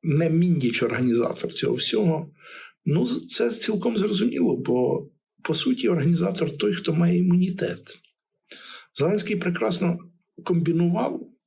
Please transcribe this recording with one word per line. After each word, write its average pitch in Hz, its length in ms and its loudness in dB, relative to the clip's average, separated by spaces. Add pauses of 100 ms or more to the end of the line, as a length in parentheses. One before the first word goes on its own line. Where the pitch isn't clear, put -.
не 160 280 2
Міндіч 160 520 2
організатор 120 680 0
цього 127 220 -2
всього. 160 560 0 (540)
Ну, - 360 0
це - 300 -2
цілком 214 460 -2
зрозуміло, 214 600 0
бо, - 520 0 (340)
по 156 120 -2
суті, 254 340 0
організатор 170 680 0
той, 208 180 0
хто - 200 -4
має 170 240 4
імунітет. 180 640 0 (1160)
Зеленський 190 380 0
прекрасно 175 600 -2 (460)
комбінував 170 840 0 (180)